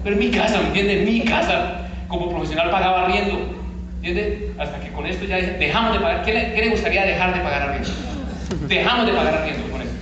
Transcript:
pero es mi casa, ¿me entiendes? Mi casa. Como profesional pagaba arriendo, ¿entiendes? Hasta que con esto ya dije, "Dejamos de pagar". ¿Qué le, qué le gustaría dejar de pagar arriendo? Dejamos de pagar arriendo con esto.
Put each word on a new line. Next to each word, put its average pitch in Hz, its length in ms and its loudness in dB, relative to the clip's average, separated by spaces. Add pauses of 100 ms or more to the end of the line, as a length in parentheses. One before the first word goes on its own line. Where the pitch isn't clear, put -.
pero 202 120 0
es 208 60 4
mi 240 80 4
casa, 220 320 2
¿me - 60 2
entiendes? 196 420 2
Mi 233 120 4
casa. - 600 0 (260)
Como 175 220 -2
profesional 165 400 0
pagaba 185 360 4
arriendo, 196 340 2 (640)
¿entiendes? 202 560 -2
Hasta - 200 -6
que - 120 -8
con - 160 -6
esto 175 180 -4
ya 190 120 -2
dije, 180 160 -2
"Dejamos 180 400 2
de 190 80 0
pagar". 170 220 2
¿Qué 220 100 2
le, - 200 0
qué 220 120 0
le 220 40 4
gustaría 196 340 2
dejar 180 300 2
de 180 80 0
pagar 143 220 0
arriendo? 139 260 -2 (800)
Dejamos 196 400 2
de 208 60 2
pagar 156 240 2
arriendo 120 340 -4
con - 100 -4
esto. - 200 -6